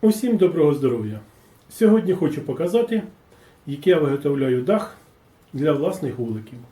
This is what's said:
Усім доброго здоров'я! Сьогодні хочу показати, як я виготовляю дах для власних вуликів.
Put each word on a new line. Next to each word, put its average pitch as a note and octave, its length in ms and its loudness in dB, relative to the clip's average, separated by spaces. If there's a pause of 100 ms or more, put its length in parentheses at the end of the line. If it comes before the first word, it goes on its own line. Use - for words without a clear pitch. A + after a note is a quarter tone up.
Усім A3 320 2
доброго E3 380 4
здоров'я! A2+ 460 -2 (500)
Сьогодні G#3 440 4
хочу D3 280 -2
показати, G3+ 600 -2 (640)
як C#3+ 200 -6
я F3+ 120 6
виготовляю C#3 640 0
дах G#3 340 -2 (560)
для C#3+ 200 0
власних D3+ 460 -4
вуликів. A2+ 400 -8 (140)